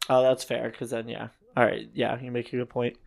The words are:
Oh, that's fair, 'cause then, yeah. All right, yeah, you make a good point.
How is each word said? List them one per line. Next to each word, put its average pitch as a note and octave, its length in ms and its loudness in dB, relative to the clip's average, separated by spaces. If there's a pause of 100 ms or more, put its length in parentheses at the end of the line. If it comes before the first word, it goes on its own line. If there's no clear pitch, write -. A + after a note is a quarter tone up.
Oh, B2+ 140 6
that's C3 200 4
fair, A#2 280 -4
'cause A#2 180 -8
then, A#2 180 -6
yeah. A#2 200 -8 (280)
All B2 100 4
right, A2 280 0
yeah, A#2+ 260 -2
you B2 120 -12
make A#2+ 200 -6
a B2+ 60 -4
good B2 120 -4
point. B2 380 -4